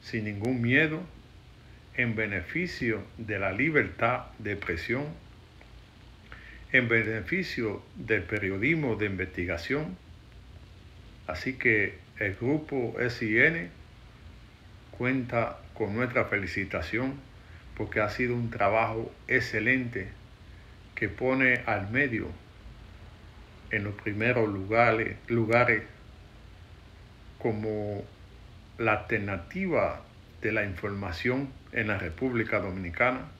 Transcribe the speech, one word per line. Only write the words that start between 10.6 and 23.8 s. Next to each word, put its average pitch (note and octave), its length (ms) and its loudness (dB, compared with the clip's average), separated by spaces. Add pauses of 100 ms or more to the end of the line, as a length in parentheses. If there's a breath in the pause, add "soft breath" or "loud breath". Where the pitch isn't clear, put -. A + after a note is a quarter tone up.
Así B2+ 280 -4
que G#2+ 440 4 (220)
el G2+ 160 0
grupo C3 640 0
S A#2+ 260 0
I A2 140 4
N E3 300 4 (1200)
cuenta B2 680 0 (160)
con G#2 220 -2
nuestra A#2+ 300 2
felicitación G2+ 880 -2 (600 loud breath)
porque G#2+ 260 -2
ha G#2 80 2
sido B2 260 0
un A#2+ 160 -2
trabajo A2+ 600 2 (160)
excelente A#2 840 2 (840 loud breath)
que G#2+ 160 -2
pone B2+ 560 4
al G2+ 240 0
medio A#2 380 0 (1400)
en G2+ 140 0